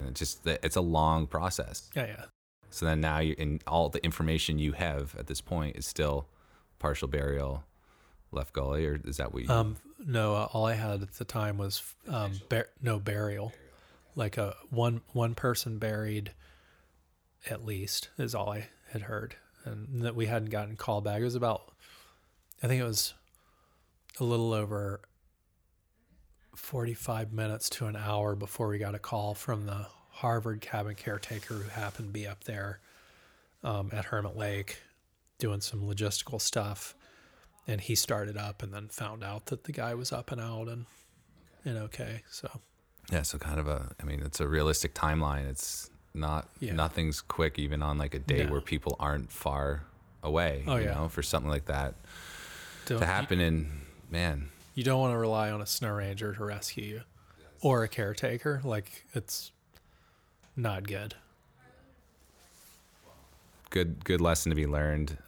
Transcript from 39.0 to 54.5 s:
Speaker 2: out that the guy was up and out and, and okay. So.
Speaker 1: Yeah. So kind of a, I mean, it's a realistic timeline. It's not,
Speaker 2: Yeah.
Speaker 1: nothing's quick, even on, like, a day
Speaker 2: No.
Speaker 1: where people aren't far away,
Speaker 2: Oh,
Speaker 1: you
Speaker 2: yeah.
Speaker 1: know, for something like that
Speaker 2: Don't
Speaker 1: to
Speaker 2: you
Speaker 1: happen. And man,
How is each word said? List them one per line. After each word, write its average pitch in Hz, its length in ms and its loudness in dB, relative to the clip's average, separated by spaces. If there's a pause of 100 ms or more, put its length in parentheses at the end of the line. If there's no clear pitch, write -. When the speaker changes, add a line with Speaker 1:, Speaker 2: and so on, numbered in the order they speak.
Speaker 2:
out 104 220 -6
that - 180 -6
the 151 80 -6
guy 120 220 -2
was 123 180 -4
up 120 180 -6
and 127 100 -4
out 113 280 -6
and, 120 160 -8 (800)
and 117 140 -2
okay. 110 520 -6
So. - 300 -10 (500)
Speaker 1:
Yeah. 82 120 4
So 76 160 -2
kind 76 200 -2
of 76 80 0
a, 69 320 -2
I - 60 -8
mean, 71 180 -2
it's 73 160 -6
a 76 80 2
realistic 76 480 4
timeline. 73 540 2
It's - 400 -6 (240)
not, 76 340 -2 (140)
Speaker 2:
Yeah. 104 140 -2
Speaker 1:
nothing's 78 480 2
quick, - 360 2
even 73 240 0
on, 73 140 2
like, 71 160 0
a 71 60 -4
day 71 260 4
Speaker 2:
No. 73 80 2
Speaker 1:
where 71 80 2
people 73 400 -2
aren't 71 320 0
far 71 520 0 (380)
away, 76 440 2
Speaker 2:
Oh, 135 100 2
Speaker 1:
you 113 80 2
Speaker 2:
yeah. 101 100 2
Speaker 1:
know, 73 140 0
for 76 140 -2
something 76 280 0
like 71 140 0
that 69 300 -2 (920)
Speaker 2:
Don't 120 160 0
Speaker 1:
to - 60 6
Speaker 2:
you 85 40 4
Speaker 1:
happen. 95 300 4
And 78 400 2 (300)
man, 80 400 0 (240)